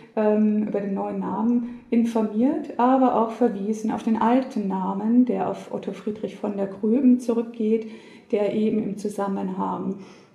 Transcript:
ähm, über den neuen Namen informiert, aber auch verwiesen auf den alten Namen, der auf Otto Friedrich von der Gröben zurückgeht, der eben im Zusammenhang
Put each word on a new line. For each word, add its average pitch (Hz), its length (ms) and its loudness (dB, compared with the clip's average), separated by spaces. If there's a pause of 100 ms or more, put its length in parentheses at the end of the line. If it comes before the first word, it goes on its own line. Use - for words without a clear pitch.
(140)
ähm, 214 540 2
über 208 120 -2
den 196 140 -4
neuen 196 260 -4
Namen 220 600 -2 (100)
informiert, 226 880 0
aber 262 420 4
auch 226 100 0
verwiesen 214 600 -2
auf - 120 -4
den 220 180 0
alten 233 480 2
Namen, 196 560 2
der 190 240 0
auf - 240 -8
Otto - 200 -6
Friedrich 208 440 -8
von 208 200 -4
der 196 100 -2
Gröben 247 520 4
zurückgeht, 226 720 -2 (400)
der 202 240 0
eben 214 280 0
im 196 160 -6
Zusammenhang 190 1000 -6 (380)